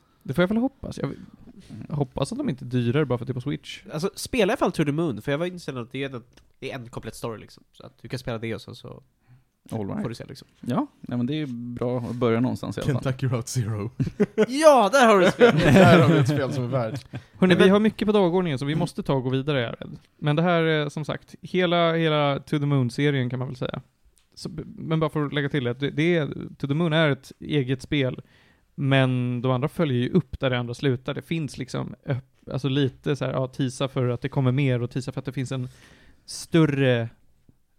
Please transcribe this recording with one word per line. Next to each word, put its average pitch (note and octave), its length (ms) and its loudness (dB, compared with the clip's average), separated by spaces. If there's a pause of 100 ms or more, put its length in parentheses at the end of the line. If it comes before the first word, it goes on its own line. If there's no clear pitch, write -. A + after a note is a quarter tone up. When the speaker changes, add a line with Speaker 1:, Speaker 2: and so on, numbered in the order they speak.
(240)
Speaker 1:
Det C3 100 -8
får E3 100 2
jag F3+ 40 2
väl G#3+ 100 -2
hoppas. - 400 -6
Jag - 140 -6 (800)
hoppas C#3 420 -6
att A#3 60 -6
de C#4 120 -4
inte C3 160 -8
är - 20 -12
dyrare B2 380 0
bara B2 120 -2
för B2 60 -10
att B2+ 40 -8
det C3+ 40 -6
är - 20 -8
på B2+ 80 -6
Switch. - 400 -10 (120)
Speaker 2:
Alltså, D#3 220 -4
spela - 260 -4
i G3 120 2
alla A3+ 40 -2
fall G#3+ 140 0
To D#3 140 -2
the C#3+ 60 0
Moon, C#3+ 300 -2
för C#3+ 100 -6
jag C#3+ 80 0
var F3 60 -2
intresserad E3+ 320 -10
av A#2+ 60 -8
att A2+ 80 -16
det C3+ 120 -8
är C3+ 120 -8
en, A#2 80 -12 (360)
det C3 120 -10
är A#2+ 40 -10
en A#2+ 140 -14
komplett A2 260 -12
story, A#2 240 -10
liksom. - 320 -20
Så - 140 -20
att - 160 -20
du A#2 60 -18
kan B2+ 120 -10
spela A#2 180 -8
det A2+ 180 -6
och - 60 -12
så, G2+ 140 -16
så - 280 -18 (680)
Speaker 3:
All G#2+ 160 -6
right. - 140 -6
Speaker 2:
får A#2+ 80 -6
du A2+ 60 -10
se, - 100 -14
liksom. - 220 -18 (140)
Speaker 3:
Ja, E3+ 260 -4 (140)
nej, B2 160 -8
men A#2+ 100 -2
det C#3+ 60 -4
är D#3 40 -4
ju D3+ 100 -4
bra A#2+ 500 -6
att A#2+ 180 -6
börja A#2 240 2
någonstans A2+ 380 -2
i - 40 -6
alla D3 120 0
fall. B2+ 100 -2
Speaker 4:
Kentucky C3 240 -2
Route A#2 220 -4
Zero. A2 420 -4 (260)
Speaker 2:
<laughs> G#3+ 300 0
Ja, C4 440 6
där B3+ 160 6
har G3+ 120 8
du F#3 120 6
spel! A#3+ 260 6
Speaker 4:
<laughs> F3 160 6
Där F3 280 10
har - 120 6
vi D#3 60 6
ett C#3+ 100 4
spel C#3 240 0
som B2+ 100 -2
är A#2+ 40 -2
värt. B2 440 -4
Speaker 1:
Hörrni, - 440 2
Speaker 2:
Men - 80 8
Speaker 1:
vi F#3+ 60 10
har G#3 100 8
mycket G#3+ 260 0
på G#3+ 60 4
dagordningen, F3+ 480 2
så C#3 60 -4
vi C#3+ 100 -2
måste F3 280 -4
ta D3+ 100 0
och C3 100 0
gå B2+ 60 -2
vidare, C3+ 320 -2
jag A2+ 80 -4
är - 60 -10
rädd. - 220 -14 (200)
Men D3 180 0
det E3 60 2
här E3+ 220 2
är, D#3 260 0
som D3+ 160 -8
sagt, - 360 -10
hela, E3+ 520 0
hela D3+ 460 0
To - 200 -4
the C#3+ 60 0
Moon-serien, C#3 640 0
kan B2+ 100 -6
man B2+ 80 -6
väl B2+ 100 -12
säga. - 240 -8 (540)
Så, - 140 -12
b-, D#3 160 -12
men - 340 -4
bara D#3 100 0
för D3+ 160 -2
att C#3 80 -8
lägga C#3+ 160 -4
till C#3+ 140 -2
det, A#2+ 100 -2
det, C3+ 160 -4
det E3 280 0
är, C#3+ 100 -2 (300)
To C#3+ 100 -6
the C#3 60 -2
Moon D#3+ 200 0
är D#3+ 160 4
ett C3 300 -4
eget C3 420 -2
spel, C3 400 -2 (540)
men B2+ 640 2
de C3 100 0
andra B2+ 160 0
följer D3 300 -2
ju B2 120 0
upp - 300 0
där C3+ 100 0
det B2 100 0
andra A#2+ 140 -6
slutar. C3+ 400 -2
Det C3 80 -8
finns D#3 360 -6
liksom - 380 -8 (100)
öpp-, - 460 -8
alltså, C3+ 180 -4
lite C#3 460 -2
så C3+ 100 -6
här, C3+ 60 -4
ja, C3 160 -2
tisa B2+ 400 -4
för B2+ 220 -2
att A#2+ 120 -4
det C#3 80 -6
kommer C3 220 2
mer, C3 300 0
och B2 100 -6
tisa C3 200 -6
för - 80 -10
att - 60 -12
det C#3 60 -8
finns B2 200 -6
en B2+ 180 -6 (560)
större, C3+ 840 2 (680)